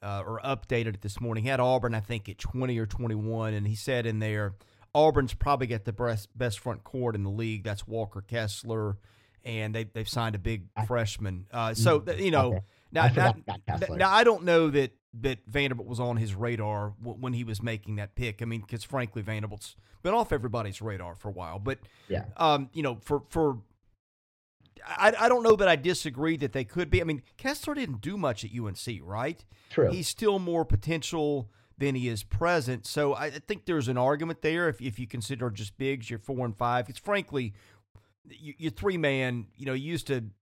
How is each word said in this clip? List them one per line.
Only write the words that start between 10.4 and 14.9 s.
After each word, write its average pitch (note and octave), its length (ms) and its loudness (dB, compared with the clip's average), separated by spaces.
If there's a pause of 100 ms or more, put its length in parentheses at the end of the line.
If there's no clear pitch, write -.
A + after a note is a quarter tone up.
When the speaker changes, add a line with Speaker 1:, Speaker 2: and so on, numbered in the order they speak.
Speaker 2:
I A2 100 -2
Speaker 1:
freshman. G#2 680 -2
Uh, A2+ 200 -2
so, C#3+ 280 6
Speaker 2:
Mm, G#2 60 -10
Speaker 1:
th-, D#3+ 120 -4
you F#3+ 120 2
know, C3+ 240 6
Speaker 2:
okay. F#2 40 -2 (320)
Speaker 1:
now, D#3+ 120 4
Speaker 2:
I C#3+ 60 10
forgot A#2 280 6
Speaker 1:
now, - 80 -16
Speaker 2:
about - 340 -4
Kessler. E3+ 160 -2
Speaker 1:
now, F#3 160 6
I A3+ 140 10
don't G#3 180 6
know E3 280 8
that, C3+ 200 4 (300)